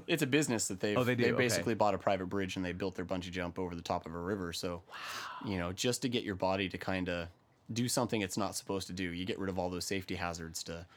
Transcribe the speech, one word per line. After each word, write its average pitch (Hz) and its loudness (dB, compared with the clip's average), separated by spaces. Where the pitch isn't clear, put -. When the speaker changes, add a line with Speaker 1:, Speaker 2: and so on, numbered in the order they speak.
Speaker 1:
it's 156 2
a 139 4
business 127 2
that 98 -6
they've, 104 2
Speaker 2:
Oh, 123 4
they 123 4
do? 117 4
Speaker 1:
they 120 6
Speaker 2:
Okay. 110 0
Speaker 1:
basically 113 4
bought 104 6
a 95 0
private 92 2
bridge 95 -2
and 92 0
they 87 0
built 95 -2
their 92 -4
bungee 90 -4
jump 87 -4
over 90 -4
the 85 -6
top 90 -2
of 82 -8
a 87 -6
river. 87 -2
So, 87 -4
Speaker 2:
Wow. - -8
Speaker 1:
you 95 0
know, 87 0
just 120 0
to 131 2
get 117 0
your 95 -2
body 95 2
to 92 -6
kinda 87 0
do 120 0
something 117 2
it's 95 -2
not 95 0
supposed 95 -4
to - -10
do, 92 -2
you 87 -2
get - -2
rid 95 -2
of 92 -2
all 90 2
those 90 -2
safety 92 -2
hazards 85 -4
to 85 -8